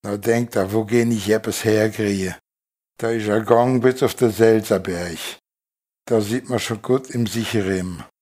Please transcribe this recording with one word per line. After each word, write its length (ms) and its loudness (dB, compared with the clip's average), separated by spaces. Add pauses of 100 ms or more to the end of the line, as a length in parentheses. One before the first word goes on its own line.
Da 140 -4
denkt 380 0
er, 180 0
wo 120 2
geh 180 2
ich 260 -2
etwas 340 0
herkriege? 720 0 (640)
Da 100 -2
ist 180 -2
er 120 2
gegangen 400 4
bis 240 2
auf 120 0
den 160 2
Selzerberg. 880 0 (880)
Da 160 2
sieht 280 -4
man 100 0
schon 220 -6
gut 300 0
im 140 -2
Sicherim. 760 -4 (180)